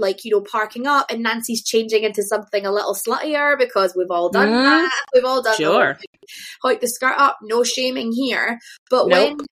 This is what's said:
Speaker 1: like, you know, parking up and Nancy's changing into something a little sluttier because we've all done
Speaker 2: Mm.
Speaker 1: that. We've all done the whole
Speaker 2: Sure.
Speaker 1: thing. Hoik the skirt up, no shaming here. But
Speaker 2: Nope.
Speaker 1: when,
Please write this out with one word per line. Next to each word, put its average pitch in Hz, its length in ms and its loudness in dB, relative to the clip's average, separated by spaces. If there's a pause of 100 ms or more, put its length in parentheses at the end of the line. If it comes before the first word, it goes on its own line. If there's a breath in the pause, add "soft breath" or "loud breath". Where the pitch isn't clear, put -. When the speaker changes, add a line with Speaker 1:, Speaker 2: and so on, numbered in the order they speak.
Speaker 1:
like, 190 260 -2
you 220 60 -4
know, 202 100 4
parking 220 460 -6
up 277 240 0
and 233 100 -6
Nancy's 233 420 -4
changing 220 400 0
into 208 200 -2
something 208 420 -4
a 196 60 -2
little 202 240 -2
sluttier 285 640 -2
because 196 360 2
we've 180 140 0
all 175 220 0
done 220 180 4
Speaker 2:
Mm. 240 140 4
Speaker 1:
that. 311 280 4 (220)
We've 254 120 4
all 254 180 0
done 220 160 2
the 151 60 0
whole 175 100 4
Speaker 2:
Sure. 240 200 2
Speaker 1:
thing. - 100 -20 (600 loud breath)
Hoik 254 160 0
the 247 60 0
skirt 254 280 -2
up, - 280 2
no 226 200 0
shaming 254 480 -2
here. 233 460 -2 (320 loud breath)
But 254 180 0
Speaker 2:
Nope. 220 300 2
Speaker 1:
when, 285 80 -10 (120)